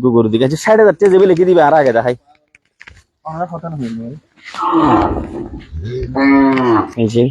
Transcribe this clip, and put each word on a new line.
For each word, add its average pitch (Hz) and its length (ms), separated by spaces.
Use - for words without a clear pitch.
গরুর 113 200
দিকে 113 140
আছে, 139 120
ষাট 220 240
হাজার 202 140
টাকা 196 180
যাবে 190 140
লিখে 180 180
দিবে 180 180
আর 147 120
আগে 139 180
দেখাই। 117 240
এই 113 120
যে 117 220